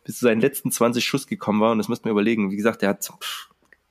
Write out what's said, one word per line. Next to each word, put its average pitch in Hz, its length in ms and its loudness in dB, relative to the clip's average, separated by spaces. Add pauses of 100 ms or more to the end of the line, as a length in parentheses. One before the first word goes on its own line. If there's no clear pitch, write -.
bis - 140 -12
zu 120 60 0
seinen 113 140 4
letzten 131 320 0
zwanzig 120 320 2
Schuss - 240 -4
gekommen 107 320 -2
war 113 140 4
und 107 60 2
das 104 100 -2
müsst 120 160 -4
man 113 80 0
überlegen. 104 360 2
Wie 101 60 -4
gesagt, 107 260 0
der 98 80 2
hat, - 140 -2
pff, - 460 -12 (420)